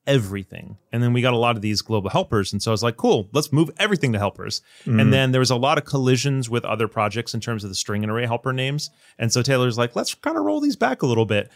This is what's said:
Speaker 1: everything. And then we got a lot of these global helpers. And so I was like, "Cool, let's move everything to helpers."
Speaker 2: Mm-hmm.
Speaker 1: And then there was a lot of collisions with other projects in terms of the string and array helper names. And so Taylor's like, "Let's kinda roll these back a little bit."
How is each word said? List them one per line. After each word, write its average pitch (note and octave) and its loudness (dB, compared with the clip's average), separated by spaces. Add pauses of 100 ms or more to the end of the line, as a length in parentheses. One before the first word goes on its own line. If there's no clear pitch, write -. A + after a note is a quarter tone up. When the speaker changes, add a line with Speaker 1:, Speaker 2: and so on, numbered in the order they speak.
Speaker 1:
everything. G2+ -2 (160)
And A#2+ 0
then A#2+ 4
we A#2+ 2
got B2 4
a A#2 2
lot A#2 2
of G#2 -8
these G#2+ -2
global G2+ -2
helpers. A#2+ 0
And G2+ -4
so A2+ 0
I - 2
was G2+ -2
like, A#2 -2
"Cool, D3+ 2
let's C#3+ -2
move D3+ 2
everything F3+ 0
to G#2 0
helpers." G2 -4 (240)
Speaker 2:
Mm-hmm. A2+ 2
Speaker 1:
And - 6
then C3 2
there C3 4
was B2+ 4
a B2+ 2
lot C#3+ 2
of C#3+ 0
collisions C3 0
with A#2 -2
other G2+ -2
projects G#2+ -4
in A#2 -6
terms A2 -6
of G2 -10
the F#2 -10
string G#2 -4
and G#2+ -4
array A#2+ -2
helper A#2+ -4
names. C3+ -4 (300)
And A#2 0
so B2+ 4
Taylor's B2 2
like, A#2+ -2
"Let's A3 -4
kinda - -4
roll C#4+ 0
these C#4+ 0
back B3 -2
a - 2
little A2+ 2
bit." G#2 -2